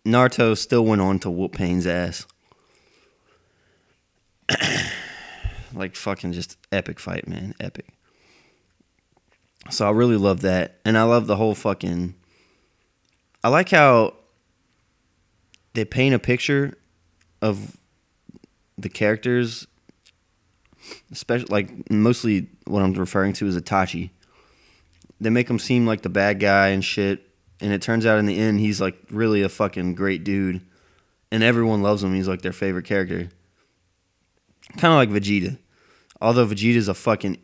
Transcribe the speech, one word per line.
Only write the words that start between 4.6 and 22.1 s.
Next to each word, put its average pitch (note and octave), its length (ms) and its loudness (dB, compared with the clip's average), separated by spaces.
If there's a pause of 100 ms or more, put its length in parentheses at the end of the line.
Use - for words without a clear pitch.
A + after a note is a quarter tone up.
Like, F#2+ 200 -6
fucking F#2+ 380 -6
just - 240 -10 (160)
epic - 260 -4
fight, - 300 -10
man. F#2 320 -10
Epic. - 260 -12 (1800)
So - 160 -2
I G2+ 40 2
really A#2 260 4
love G2 240 2
that. F#2 440 0
And A2 120 4
I A2 60 4
love A#2 240 4
the G#2 100 0
whole G#2+ 180 0
fucking, F2+ 600 -4 (1300)
I A2+ 60 4
like F3 180 4
how C3+ 460 6 (1600)
they A2 100 -2
paint C3 300 2
a A#2 40 2
picture C#3 600 -2 (640)
of G#2 340 -4 (1000)
the - 120 -10
characters, A2+ 800 -2 (1400)
especially, - 400 -4
like, G2+ 400 -4
mostly G#2+ 580 2 (160)